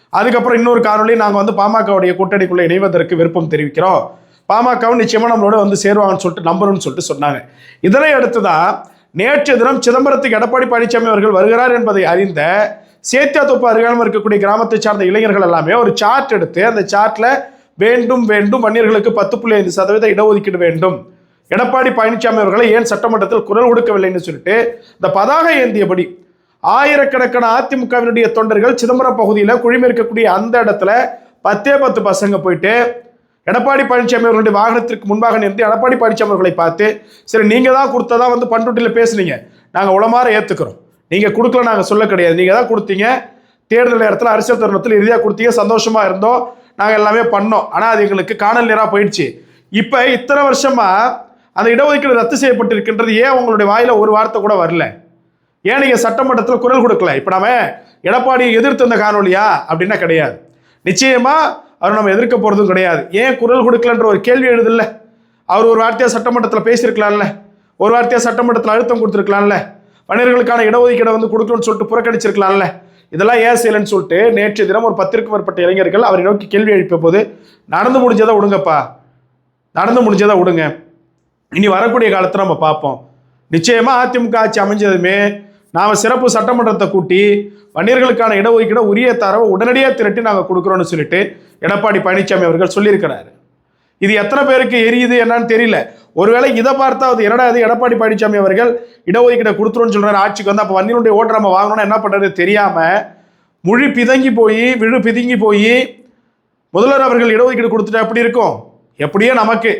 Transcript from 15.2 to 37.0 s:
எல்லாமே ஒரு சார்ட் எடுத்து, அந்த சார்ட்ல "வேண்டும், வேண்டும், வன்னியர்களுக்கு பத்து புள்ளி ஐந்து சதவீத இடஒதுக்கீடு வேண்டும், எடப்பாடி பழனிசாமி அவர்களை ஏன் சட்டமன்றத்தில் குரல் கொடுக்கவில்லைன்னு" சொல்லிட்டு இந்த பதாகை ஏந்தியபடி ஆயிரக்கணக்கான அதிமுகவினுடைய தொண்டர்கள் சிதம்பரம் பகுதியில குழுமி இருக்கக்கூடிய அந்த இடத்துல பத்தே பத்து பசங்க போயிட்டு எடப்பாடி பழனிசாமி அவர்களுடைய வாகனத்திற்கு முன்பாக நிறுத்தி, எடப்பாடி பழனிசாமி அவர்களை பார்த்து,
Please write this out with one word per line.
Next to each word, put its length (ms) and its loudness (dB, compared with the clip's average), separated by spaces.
எல்லாமே 320 0
ஒரு 120 2
சார்ட் 360 0
எடுத்து, 300 -4
அந்த 140 -2
சார்ட்ல 360 0
"வேண்டும், 480 0
வேண்டும், 340 2
வன்னியர்களுக்கு 540 0
பத்து 200 -2
புள்ளி 200 0
ஐந்து 180 -2
சதவீத 360 0
இடஒதுக்கீடு 520 0
வேண்டும், 340 0
எடப்பாடி 460 0
பழனிசாமி 460 0
அவர்களை 320 2
ஏன் 160 0
சட்டமன்றத்தில் 580 -2
குரல் 220 2
கொடுக்கவில்லைன்னு" 560 0
சொல்லிட்டு 300 -4
இந்த 180 -2
பதாகை 460 0
ஏந்தியபடி 440 -2
ஆயிரக்கணக்கான 800 0
அதிமுகவினுடைய 720 -2
தொண்டர்கள் 520 0
சிதம்பரம் 380 0
பகுதியில 440 2
குழுமி 240 2
இருக்கக்கூடிய 400 0
அந்த 240 -2
இடத்துல 300 -2
பத்தே 420 0
பத்து 160 0
பசங்க 260 -2
போயிட்டு 260 0
எடப்பாடி 420 0
பழனிசாமி 380 0
அவர்களுடைய 280 2
வாகனத்திற்கு 540 -2
முன்பாக 320 0
நிறுத்தி, 260 -2
எடப்பாடி 320 0
பழனிசாமி 320 0
அவர்களை 260 0
பார்த்து, 280 0